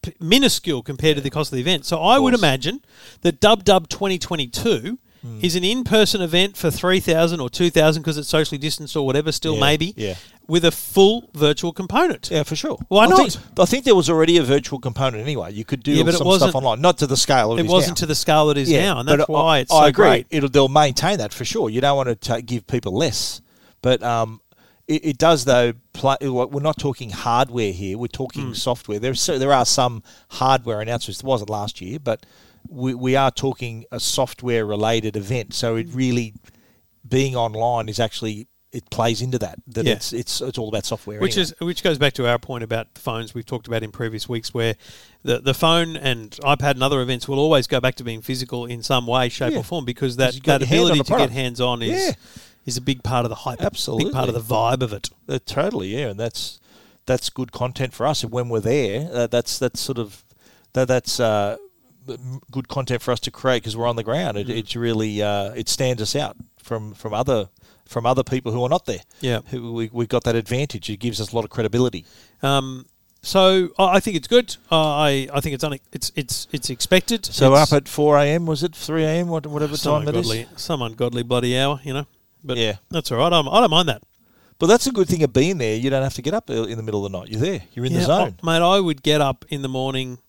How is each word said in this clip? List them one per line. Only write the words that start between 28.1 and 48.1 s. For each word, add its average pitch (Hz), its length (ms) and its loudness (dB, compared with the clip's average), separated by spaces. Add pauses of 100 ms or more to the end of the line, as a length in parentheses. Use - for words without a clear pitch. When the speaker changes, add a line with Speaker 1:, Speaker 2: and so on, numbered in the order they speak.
Speaker 1:
Mm. 104 40 -10
Speaker 2:
software. 107 440 -4
There, 127 140 -2
so, 160 240 -2
there 135 140 2
are 127 140 4
some 123 380 0 (240)
hardware 123 520 0
announcements. 113 420 -8
There 131 60 -6
wasn't 110 220 -2
last 104 300 -6
year, 98 180 -10
but 120 260 -6 (440)
we, 131 260 -4
we 127 220 0
are 135 160 4
talking 120 600 -6
a 120 60 -10
software-related 110 1160 -2
event. 107 380 -6
So 113 220 -2
it 113 140 -4
Speaker 1:
Mm. 117 60 -14
Speaker 2:
really, 120 380 -2 (760)
being 131 280 0
online 113 520 -2
is 104 120 -6
actually, 110 480 -4 (240)
it - 180 -12
plays 117 320 0
into 127 160 -2
that, 98 200 -6 (100)
that 113 180 -4
Speaker 1:
Yeah. 113 80 2
Speaker 2:
it's, - 180 -8
it's, - 280 -6
it's 127 180 -6
all 110 100 -6
about 107 160 -4
software 104 360 -8
Speaker 1:
Which 190 160 0
Speaker 2:
anyway. 190 60 2
Speaker 1:
is, 151 180 -4
which 170 220 -6
goes 160 160 0
back 143 160 2
to 123 140 -2
our 120 100 2
point 120 260 -8
about 113 300 -6
the - 60 -20
phones 113 340 -8
we've 117 120 -10
talked 120 200 -8
about 113 160 -4
in 107 100 -10
previous 110 360 -8
weeks, 117 240 -6
where 113 220 0 (480)
the, 120 180 0
the 131 140 0
phone 165 420 2
and 120 360 -6 (100)
iPad 143 300 2
and 127 100 -2
other 139 180 2
events 123 280 -4
will 139 100 -2
always 147 280 2
go 131 140 0
back 127 160 0
to 123 80 -14
being 113 180 -10